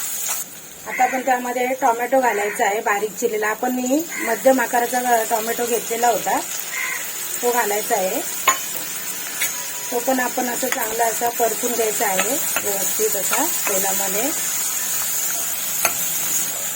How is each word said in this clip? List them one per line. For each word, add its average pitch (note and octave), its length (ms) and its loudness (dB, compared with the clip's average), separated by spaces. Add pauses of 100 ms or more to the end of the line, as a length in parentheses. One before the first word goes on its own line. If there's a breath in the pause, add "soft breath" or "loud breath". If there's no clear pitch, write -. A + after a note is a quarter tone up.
(880)
आता B3+ 160 0
आपण B3+ 180 2
त्यामध्ये B3 460 0
टोमॅटो B3 540 2
घालायचा G#3 440 2
आहे G3+ 140 2
बारीक G#3 360 0
चिरलेला. G#3+ 320 0
आपण B3 240 0
मी B3+ 320 2 (240)
मध्यम B3 340 6
आकाराचा A#3+ 600 4
टोमॅटो A#3 420 0
घेतलेला A#3 420 2
होता, A3 300 4 (1040)
तो A#3+ 100 4
घालायचा G#3+ 440 2
आहे. G#3 520 0 (1400)
तो A#3+ 80 0
पण C4 200 2
आपण B3 300 -2
असं B3 180 -2
चांगला A#3 380 0
असा A#3 240 2
परतून A#3 420 0
घ्यायचा A3 360 2
आहे F#3+ 280 2 (280)
व्यवस्थित G3+ 520 0
असा G#3+ 280 0 (260)
तेलामध्ये. G3 600 0 (2500)